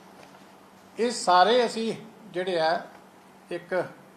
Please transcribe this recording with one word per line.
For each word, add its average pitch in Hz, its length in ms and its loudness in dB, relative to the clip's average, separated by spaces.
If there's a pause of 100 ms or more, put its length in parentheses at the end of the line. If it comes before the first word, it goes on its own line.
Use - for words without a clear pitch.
(1000)
ਇਹ 233 120 0
ਸਾਰੇ 208 560 4
ਅਸੀਂ 220 280 -4 (380)
ਜਿਹੜੇ 180 280 -2
ਆ 160 200 0 (720)
ਇੱਕ 170 340 -4 (320)